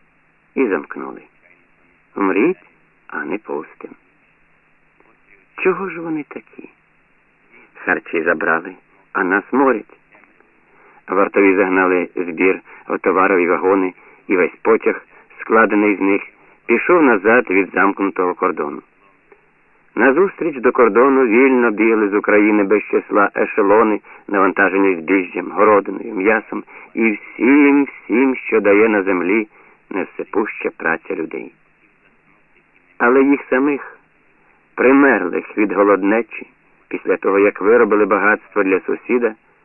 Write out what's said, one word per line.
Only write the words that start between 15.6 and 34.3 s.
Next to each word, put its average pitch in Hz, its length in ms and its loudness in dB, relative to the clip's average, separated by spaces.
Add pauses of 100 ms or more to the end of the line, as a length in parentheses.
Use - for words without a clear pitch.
з 90 40 -8
них, 98 220 0 (440)
пішов 156 380 2
назад 113 460 2
від 92 240 0
замкнутого 92 600 -2
кордону. 78 480 -6 (1120)
Назустріч 151 600 0
до 123 160 -2
кордону: 135 560 4
вільно 123 440 2
бігли 107 380 0
з 95 40 -8
України 104 500 2
без 98 200 0
числа 101 520 0
ешелони, 107 640 2 (280)
навантажені 98 680 0
збіжжям, 87 560 -4
городиною, 101 640 0
м'ясом 104 500 -2 (300)
і 113 180 0
всім, 143 760 2
всім, 131 500 -2
що 113 260 -4
дає 101 280 4
на 104 140 0
землі 95 440 -2 (420)
невсипуща - 880 -8
праця 82 380 -6
людей. 69 380 -10 (1400)
Але 127 260 4
їх 139 260 2
самих, 139 500 -2 (760)